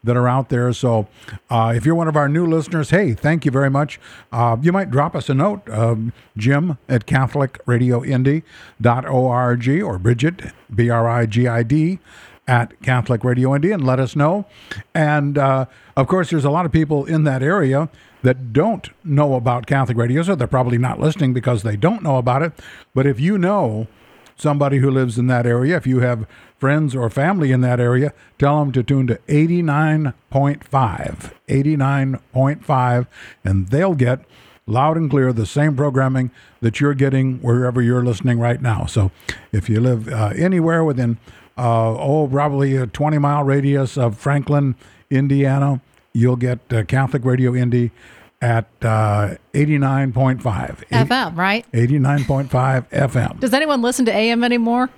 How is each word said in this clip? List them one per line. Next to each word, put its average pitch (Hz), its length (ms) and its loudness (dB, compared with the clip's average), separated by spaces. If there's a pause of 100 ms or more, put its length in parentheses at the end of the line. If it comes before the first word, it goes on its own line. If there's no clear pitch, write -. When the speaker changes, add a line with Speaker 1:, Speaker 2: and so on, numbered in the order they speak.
Speaker 1:
that 120 120 0
are 123 120 2
out 127 220 0
there. 123 220 0
So, 113 360 0 (420)
uh, 117 260 2
if 120 100 -2
you're 165 100 4
one 165 120 0
of 151 80 -2
our 143 140 2
new 165 160 0
listeners, 160 460 -2
hey, 170 220 2
thank 156 320 -2
you 147 60 2
very 139 180 2
much. 143 300 -2 (320)
Uh, 117 300 0
you 170 100 2
might 185 180 -2
drop 143 260 0
us 151 120 -6
a 147 60 0
note, 190 360 0
um, 113 440 -2 (240)
Jim 143 400 0 (100)
at 120 180 0
Catholic 135 600 -2
Radio 123 400 2
Indy 139 380 0 (360)
dot 120 260 2
O 131 220 0
R 123 280 0
G 131 260 0
or 147 160 -4
Bridget, 123 560 -2 (200)
B 117 160 2
R 117 200 2
I 120 160 2
G 117 220 0
I 117 160 0
D, 156 360 0 (480)
at 123 340 0
Catholic 123 420 0
Radio 127 300 2
Indy, 151 180 0
and 165 140 -2
let 127 140 2
us 131 160 -4
know. 165 300 0 (480)
And, 147 440 0
uh, 135 280 2 (320)
of 135 100 2
course, 185 220 0
there's 147 160 0
a 143 60 2
lot 175 140 0
of 156 60 -2
people 151 340 0
in 160 200 0
that 131 180 0
area 156 460 0 (320)
that 127 320 0
don't 190 360 0 (140)
know 147 300 2
about 123 320 -2
Catholic 127 320 0
Radio, 123 260 0
so 185 120 0
they're 123 120 -2
probably 120 300 0
not 123 220 -2
listening 151 340 0
because 120 300 -2
they 104 120 -2
don't 180 280 0
know 143 140 0
about 123 260 0
it. 165 100 -6 (400)
But 131 140 2
if 120 120 0
you 190 180 0
know 165 500 0 (500)
somebody 143 400 0
who 135 140 2
lives 127 260 0
in 123 100 0
that 120 200 2
area, 127 280 2
if 143 120 -2
you 127 140 2
have 120 260 -2 (320)
friends 143 360 0
or 120 120 -2
family 147 440 0
in 127 100 2
that 123 180 0
area, 127 320 2 (280)
tell 143 200 2
them 143 120 0
to 127 100 0
tune 135 240 0
to 117 220 -2
eighty-nine 156 840 2 (200)
point 143 320 0
five, 113 680 -4 (140)
eighty-nine 139 720 0 (140)
point 135 320 0
five, 123 400 0 (380)
and 95 240 0
they'll 170 260 0
get 127 280 0 (440)
loud 143 320 0
and 160 120 -2
clear 131 220 2
the 113 140 -2
same 147 300 0
programming 131 560 0 (280)
that 113 200 -2
you're 143 160 2
getting 131 440 0
wherever 123 400 0
you're 123 240 2
listening 120 360 0
right 120 200 0
now. 107 260 -2
So 98 260 0 (400)
if 101 180 -2
you 110 100 2
live, 117 280 0
uh, 107 280 -4
anywhere 165 480 0
within, 120 360 -2 (400)
uh, 113 360 0
oh, 147 320 0
probably 139 480 0
a 127 120 -2
twenty 151 320 -2
mile 143 240 0
radius 135 520 0
of 123 220 0
Franklin, 143 580 0 (360)
Indiana, 139 680 2 (340)
you'll 123 240 2
get, 123 220 -2 (140)
uh, 110 120 0
Catholic 131 380 0
Radio 127 300 2
Indy 123 380 0 (500)
at, 117 260 0 (140)
uh, 104 540 0 (180)
eighty-nine 139 580 0
point 127 300 0
five. 95 480 -6
Speaker 2:
F 233 220 2
M, 226 240 -2
right? 196 360 -2
Speaker 1:
Eighty-nine 135 540 0
point 135 240 -2
five 131 420 0
F 139 240 -2
M. - 240 -2
Speaker 2:
Does 233 140 0
anyone 285 300 0
listen 247 220 0
to 220 60 2
A 220 200 0
M 233 120 0
anymore? 240 540 0